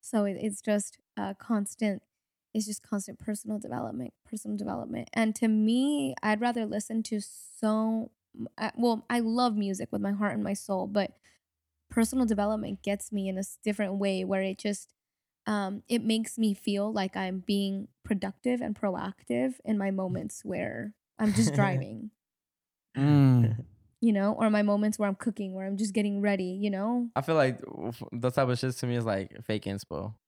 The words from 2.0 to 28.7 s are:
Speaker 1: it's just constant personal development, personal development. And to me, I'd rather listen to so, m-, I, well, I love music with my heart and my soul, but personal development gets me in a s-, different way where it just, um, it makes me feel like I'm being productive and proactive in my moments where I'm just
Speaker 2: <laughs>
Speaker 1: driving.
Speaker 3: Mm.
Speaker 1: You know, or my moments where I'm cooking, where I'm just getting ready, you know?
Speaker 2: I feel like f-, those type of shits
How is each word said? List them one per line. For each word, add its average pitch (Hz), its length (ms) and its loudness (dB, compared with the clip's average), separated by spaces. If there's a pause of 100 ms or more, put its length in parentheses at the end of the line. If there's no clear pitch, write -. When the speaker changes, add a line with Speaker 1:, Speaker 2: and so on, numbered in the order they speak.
Speaker 1:
it's 220 120 0
just 208 180 -8
constant - 360 -6
personal 214 400 -6
development, - 540 -8 (160)
personal 208 280 -8
development. - 560 -6
And 220 220 2
to 226 120 0
me, 254 760 2
I'd 214 180 2
rather 240 240 0
listen 214 380 -4
to 214 180 -2
so, 220 920 -2 (260)
m-, 226 100 -8 (100)
I, 214 180 -2
well, 233 340 2
I 240 100 2
love 233 360 2
music 196 360 -2
with 208 100 -2
my 202 100 0
heart 202 220 0
and 208 100 -2
my 196 100 -2
soul, 190 340 -4
but 202 240 0 (760)
personal 240 360 2
development 208 580 0
gets 202 280 -2
me 196 180 -2
in 190 80 -2
a - 20 -4
s-, - 240 -6
different 202 320 0
way 196 300 2
where 190 160 0
it 190 160 -2
just, - 360 -4 (540)
um, 202 400 -2
it 226 160 0
makes 220 340 0
me 220 160 4
feel 202 380 0
like 196 240 -2
I'm 190 300 -2
being 196 420 0 (160)
productive 226 580 -2
and 226 180 -4
proactive 240 720 -2 (100)
in 214 140 0
my 196 140 0
moments 185 520 -4
where 180 500 -6 (260)
I'm 214 140 2
just 214 200 4
Speaker 2:
<laughs> - 20 0
Speaker 1:
driving. 185 540 0 (880)
Speaker 3:
Mm. 131 680 6 (380)
Speaker 1:
You 233 120 4
know, 202 200 2
or 220 160 2
my 208 120 4
moments 208 380 2
where 208 100 2
I'm 196 60 0
cooking, 196 380 -4
where 190 120 -6
I'm 196 120 -4
just 202 160 -2
getting 202 280 0
ready, 196 240 2
you 190 240 -2
know? 233 460 -2
Speaker 2:
I 139 60 0
feel 160 140 2
like 131 240 4 (280)
f-, 117 240 -8
those 123 220 -2
type 135 140 4
of 123 100 2
shits 127 220 -2